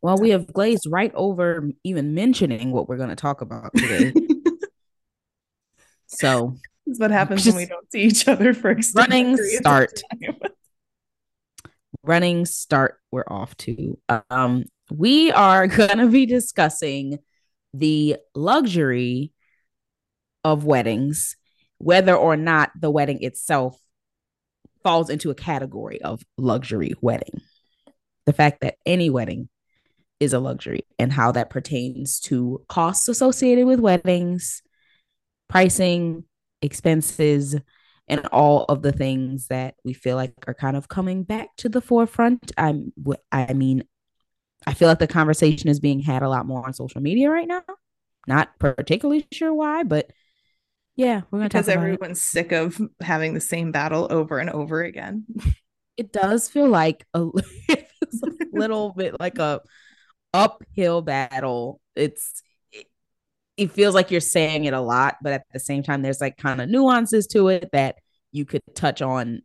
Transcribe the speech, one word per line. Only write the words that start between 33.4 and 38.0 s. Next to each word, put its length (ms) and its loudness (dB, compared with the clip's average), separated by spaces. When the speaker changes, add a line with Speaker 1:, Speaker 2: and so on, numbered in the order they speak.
Speaker 1:
with 140 4
weddings, 800 0
pricing, 760 2
expenses, 960 0